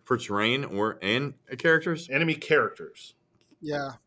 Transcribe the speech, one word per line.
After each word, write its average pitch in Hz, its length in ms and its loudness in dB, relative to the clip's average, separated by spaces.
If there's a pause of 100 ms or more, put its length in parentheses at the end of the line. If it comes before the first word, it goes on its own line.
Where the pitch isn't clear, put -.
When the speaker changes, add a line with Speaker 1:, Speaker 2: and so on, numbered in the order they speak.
Speaker 1:
For 123 140 2
terrain 117 480 0
or 104 380 -2
and 117 320 0 (240)
characters? 165 520 2
Speaker 2:
Enemy 156 240 2
characters. - 800 0 (480)
Speaker 3:
Yeah. 143 320 -6 (140)